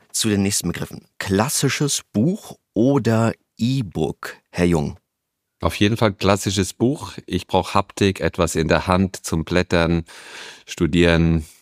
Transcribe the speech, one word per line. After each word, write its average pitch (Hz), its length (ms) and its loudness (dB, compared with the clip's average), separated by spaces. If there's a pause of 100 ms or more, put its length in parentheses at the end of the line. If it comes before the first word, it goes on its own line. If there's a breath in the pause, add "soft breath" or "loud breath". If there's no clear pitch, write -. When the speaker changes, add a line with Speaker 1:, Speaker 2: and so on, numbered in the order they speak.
(120)
Speaker 1:
zu - 160 -2
den 101 140 0
nächsten 98 260 -2
Begriffen. - 380 -10 (120)
Klassisches 127 840 -2 (100)
Buch - 460 -2 (160)
oder 113 580 2 (240)
E-Book, 110 800 -4 (140)
Herr 87 160 0
Jung? 78 320 0 (640)
Speaker 2:
Auf 87 140 -2
jeden 104 200 2
Fall 110 160 0
klassisches 98 640 0
Buch. 117 400 -2 (120)
Ich - 220 -4
brauch - 260 0
Haptik, 101 460 0
etwas 82 340 0
in 80 140 0
der 82 180 2
Hand 92 380 0
zum 82 200 -2
Blättern, 85 600 2 (600 loud breath)
Studieren. 82 800 2 (180)